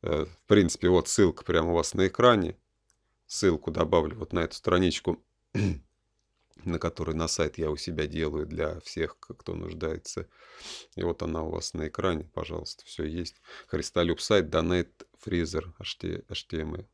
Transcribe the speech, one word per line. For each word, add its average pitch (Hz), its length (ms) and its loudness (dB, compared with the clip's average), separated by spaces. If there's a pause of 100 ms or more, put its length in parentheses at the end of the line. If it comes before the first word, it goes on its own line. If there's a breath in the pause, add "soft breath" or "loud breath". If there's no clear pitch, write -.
Э, 76 240 0
в - 220 -20
принципе, 90 420 6
вот 90 180 6
ссылка - 360 4
прямо 85 280 2
у 85 40 2
вас 85 180 0
на 95 140 4
экране. 104 500 4 (720)
Ссылку 85 440 0
добавлю 80 460 2
вот - 160 -10
на 87 80 0
эту - 140 -4
страничку, 90 680 2 (300)
<clears throat> - 1120 -6
на 85 140 -2
которой 82 360 -4
на 80 140 -2
сайт - 300 -2
я 78 120 0
у 73 60 -4
себя 78 300 -4
делаю 76 400 -4
для 78 340 -4
всех, - 380 -6
к-, - 160 -18
кто - 200 -10
нуждается. 82 720 -8 (680 loud breath)
И - 80 -4
вот 85 200 -2
она 80 200 -4
у 80 80 -6
вас 85 220 -6
на 78 160 -4
экране, 80 440 -2
пожалуйста, 82 520 -8
все - 200 -6
есть. 82 320 -6 (300 loud breath)
Христолюб 85 540 0
сайт, 95 280 4
донейт, 82 580 0 (120)
фризер, 82 600 -2
H - 200 -10
T, 87 300 -6
H - 200 -12
T 80 120 -4
M 78 140 -6
L 87 180 -10